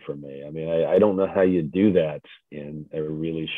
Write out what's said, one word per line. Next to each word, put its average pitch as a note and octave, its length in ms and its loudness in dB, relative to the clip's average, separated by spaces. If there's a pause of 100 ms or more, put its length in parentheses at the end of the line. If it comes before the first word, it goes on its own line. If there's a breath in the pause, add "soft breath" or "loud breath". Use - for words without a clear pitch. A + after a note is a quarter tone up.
for D2 120 -10
me. C#2 280 -14
I D2 60 -12
mean, D#2+ 180 -6
I, E2 280 2
I - 20 8
don't G2+ 180 6
know F#2+ 160 2
how F#2+ 100 2
you F2+ 200 4
do F#2 300 4
that D#2 280 0 (300)
in D2 420 -12
a D#2+ 80 -6
really D#2 580 -4